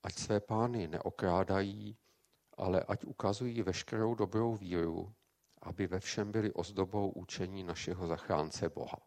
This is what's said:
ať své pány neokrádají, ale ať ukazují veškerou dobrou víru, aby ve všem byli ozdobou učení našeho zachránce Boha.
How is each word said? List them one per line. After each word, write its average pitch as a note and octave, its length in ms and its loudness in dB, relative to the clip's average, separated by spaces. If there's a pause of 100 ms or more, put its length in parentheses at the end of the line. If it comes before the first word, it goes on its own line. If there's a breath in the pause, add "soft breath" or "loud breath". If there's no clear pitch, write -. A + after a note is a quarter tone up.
ať F#2+ 140 -4
své G#2 220 2
pány A2+ 480 2
neokrádají, G2 1080 2 (600 soft breath)
ale F#2 300 4
ať - 180 -2
ukazují A#2 560 -2
veškerou A2 540 0
dobrou A2 400 2
víru, F2+ 580 -2 (480)
aby F#2 260 -4
ve F#2 120 -2
všem G#2 320 -2
byli G#2+ 220 2
ozdobou F#2+ 560 0
učení F#2 540 -6
našeho F2 440 -4
zachránce E2 640 0
Boha. - 380 -6